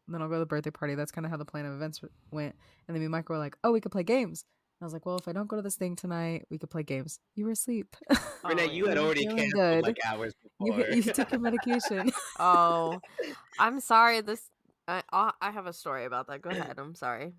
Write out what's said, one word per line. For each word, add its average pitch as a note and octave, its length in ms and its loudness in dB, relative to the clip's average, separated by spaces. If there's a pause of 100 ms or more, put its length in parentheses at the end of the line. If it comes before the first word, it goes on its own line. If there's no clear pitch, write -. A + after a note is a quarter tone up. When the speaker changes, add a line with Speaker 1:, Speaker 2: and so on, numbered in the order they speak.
Speaker 1:
then E3 140 -6
I'll D#3+ 60 -2
go D#3+ 80 -2
to E3 60 0
the E3 40 0
birthday D3+ 240 -2
party." D3 240 -4
That's D3 180 -4
kinda E3 180 -6
how E3 80 -4
the D3 80 -8
plan D3 200 -8
of C#3+ 80 -8
events D3+ 240 -8
w-, - 160 -16 (160)
went. D3+ 260 -6 (320)
And E3+ 80 -8
then D#3+ 40 -2
me D#3+ 60 -2
and D#3 60 -2
Mike D#3+ 180 -4
were D#3+ 100 -2
like, C#3+ 240 -6
"Oh, A#3 80 6
we A3+ 100 4
could G#3 100 -6
play F#3 120 -2
games." G#3 420 0 (340)
And F3 60 -12
I - 0 -
was D#3+ 80 -10
like, D#3+ 140 -12
"Well, F3+ 100 -2
if F3 100 -8
I F3 60 -6
don't G3+ 140 -4
go G#3+ 80 -6
to G#3+ 80 -4
this G3+ 120 -4
thing F3+ 200 -4
tonight, E3+ 560 -4
we D#3+ 80 -8
could D#3+ 100 -10
play D#3+ 140 -6
games." C#3+ 360 -6 (140)
You G#3 120 -4
were A3+ 60 -2
asleep. A3 440 -4 (140)
<laughs> - 340 0
Speaker 2:
Renee, E3+ 260 2
Speaker 3:
Oh, - 20 -2
Speaker 2:
you F3 140 0
had F#3 100 4
Speaker 1:
You D3 60 4
were D3+ 60 4
Speaker 2:
already D3+ 160 4
Speaker 1:
feeling - 140 0
Speaker 2:
canceled, G#3 160 2
Speaker 1:
good. E3+ 300 6
Speaker 2:
like, A#3 220 2
hours A2 280 -2 (280)
Speaker 1:
You G#3+ 120 2
hit, A3+ 140 2
Speaker 2:
before. A3 80 0
Speaker 1:
you A#3 180 4
took - 180 0
your B3 100 0
Speaker 2:
<laughs> A#3 100 0
Speaker 1:
medication. A#3 600 0 (140)
<laughs> - 160 -12
Speaker 3:
Oh, E3+ 600 6 (580)
I'm B3 220 2
sorry. A#3 400 6
This, G#3+ 280 -8 (380)
I, F3+ 240 -4
I, G3+ 300 4
I G3+ 100 -2
have G#3 160 -8
a E3+ 60 -8
story C3 320 -6
about B2+ 220 -6
that. C#3+ 140 -10
Go E3 100 -10
ahead. F3+ 280 -6
I'm D3+ 160 -12
sorry. B2+ 440 -6